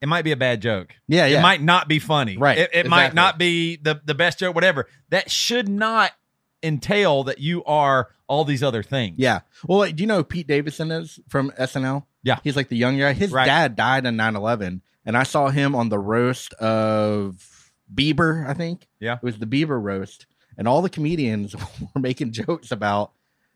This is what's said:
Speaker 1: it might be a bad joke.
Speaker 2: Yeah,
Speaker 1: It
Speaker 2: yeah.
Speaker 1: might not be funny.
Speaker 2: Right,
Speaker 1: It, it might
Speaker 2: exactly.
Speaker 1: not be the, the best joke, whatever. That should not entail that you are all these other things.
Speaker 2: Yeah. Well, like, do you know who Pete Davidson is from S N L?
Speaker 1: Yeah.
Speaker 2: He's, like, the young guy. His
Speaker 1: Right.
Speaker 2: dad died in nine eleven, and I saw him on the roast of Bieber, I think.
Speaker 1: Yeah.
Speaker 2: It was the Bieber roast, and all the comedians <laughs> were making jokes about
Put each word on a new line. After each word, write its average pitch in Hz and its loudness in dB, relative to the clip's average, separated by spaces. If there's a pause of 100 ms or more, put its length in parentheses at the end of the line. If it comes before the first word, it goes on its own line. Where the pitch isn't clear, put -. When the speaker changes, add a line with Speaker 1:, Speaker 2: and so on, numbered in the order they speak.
Speaker 1:
it 139 -4
might 165 0
be 156 0
a 139 -2
bad 123 0
joke. 104 -4 (120)
Speaker 2:
Yeah, 160 4
Speaker 1:
It 135 4
Speaker 2:
yeah. 135 4
Speaker 1:
might 175 6
not 170 4
be 156 2
funny. 131 0
Speaker 2:
Right, 139 4
Speaker 1:
It, 175 2
it 170 2
might 175 6
Speaker 2:
exactly. 147 -2
Speaker 1:
not 175 4
be 170 0
the, 151 -2
the 147 -2
best 165 0
joke, 185 -2
whatever. 170 2 (220)
That 185 -2
should 233 -2
not 214 0 (500)
entail 160 2
that 131 -6
you 165 -6
are 139 2 (180)
all 147 0
these 139 -2
other 117 0
things. 113 -4
Speaker 2:
Yeah. 120 2 (260)
Well, 185 2
like, 165 -2
do 170 -4
you 214 -2
know 214 0
who 147 0
Pete 170 -8
Davidson 147 -4
is 160 -10 (100)
from 135 -4
S 131 -4
N 131 -4
L? 135 -4 (160)
Speaker 1:
Yeah. 123 0
Speaker 2:
He's, 143 -2
like, 135 -2
the 120 -4
young 127 0
guy. 139 2
His 202 -2
Speaker 1:
Right. 131 2
Speaker 2:
dad 139 2
died 127 2
in 117 -2
nine 110 0
eleven, 101 -4 (220)
and 110 0
I 127 4
saw 143 0
him 139 0
on 117 0
the 104 -2
roast 120 -2
of 107 -2 (240)
Bieber, 156 2
I 143 -4
think. 170 -8 (140)
Speaker 1:
Yeah. 117 -4
Speaker 2:
It 123 -10
was 117 -6
the 110 -8
Bieber 135 0
roast, 98 -8 (320)
and 104 -2
all 147 4
the 185 -2
comedians 131 -2 (200)
<laughs> - -12
were 139 -4
making 127 -4
jokes 127 -6
about 104 -2 (440)